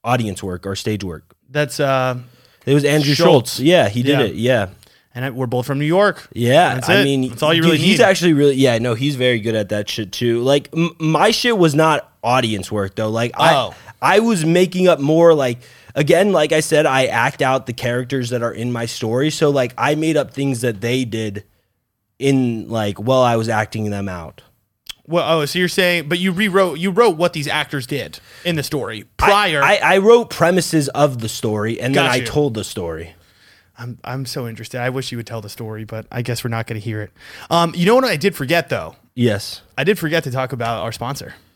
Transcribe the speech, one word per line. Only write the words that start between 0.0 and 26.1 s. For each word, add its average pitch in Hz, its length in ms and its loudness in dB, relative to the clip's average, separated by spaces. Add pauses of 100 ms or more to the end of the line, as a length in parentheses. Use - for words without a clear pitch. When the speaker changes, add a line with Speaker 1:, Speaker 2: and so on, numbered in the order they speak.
Speaker 1:
audience 117 400 -2
work 90 240 -8
or 98 80 -6
stage 101 300 -4
work. 82 180 -10 (260)
Speaker 2:
That's, 147 300 -4
uh, 131 380 0 (500)
Speaker 1:
It 135 80 4
was 143 100 4
Andrew 147 300 2
Speaker 2:
Schultz. 160 420 4
Speaker 1:
Schultz. - 40 -8
Yeah, 147 280 4
he 113 140 -2
did 135 160 2
Speaker 2:
Yeah. 120 60 2
Speaker 1:
it. 85 100 -4
Yeah. 113 320 0 (500)
Speaker 2:
And 123 100 -8
I, 139 40 -6
we're 127 160 -6
both 123 200 -4
from 139 120 -4
New 147 60 -2
York. 180 480 0
Speaker 1:
Yeah, 127 420 4
Speaker 2:
That's 127 140 -4
Speaker 1:
I 180 80 4
Speaker 2:
it. - 80 2
Speaker 1:
mean, 135 240 0
Speaker 2:
That's 117 160 -12
all 160 100 2
you 165 80 2
Speaker 1:
dude, 170 100 6
Speaker 2:
really 151 120 2
Speaker 1:
he's 214 160 4
Speaker 2:
need. 226 40 8
Speaker 1:
actually 175 280 4
really, 143 240 4
yeah, 127 220 4
no, 117 160 -2
he's 139 200 -2
very 123 240 2
good 107 160 -2
at 104 140 -2
that 104 200 -4
shit 101 220 -8
too. 120 320 0
Like, 139 340 0
m-, 165 220 0
my 160 320 2
shit 233 260 0
was 165 160 4
not 156 380 2 (140)
audience 113 480 -2
work 98 240 -4
though. 110 140 -4
Like, 117 280 -2
I, 160 160 4
Speaker 2:
Oh. 117 200 -2 (280)
Speaker 1:
I 180 160 4
was 220 260 0
making 180 440 2
up 156 100 4
more, 160 340 6
like, 127 260 0 (360)
again, 170 380 2
like 156 180 2
I 156 80 2
said, 156 260 2
I 131 220 2
act 123 360 0
out 131 240 0
the 123 60 -8
characters 123 580 -4
that 120 120 -4
are 117 80 -2
in 120 220 -6
my 117 140 -4
story. 123 440 -2
So, 147 200 2
like, 127 280 0
I 139 160 0
made 156 220 0
up 147 180 -2
things 135 280 -2
that 113 180 -4
they 123 240 -2
did 107 400 -6 (760)
in, 127 500 0
like, 104 300 -4
while 131 240 2
I 117 140 2
was 113 120 -2
acting 107 420 -4
them 101 180 -6
out. 87 340 -14 (640)
Speaker 2:
Well, 160 180 -2 (160)
oh, 147 40 -2
so 160 140 -4
you're 180 100 2
saying, 175 400 0
but 175 100 -2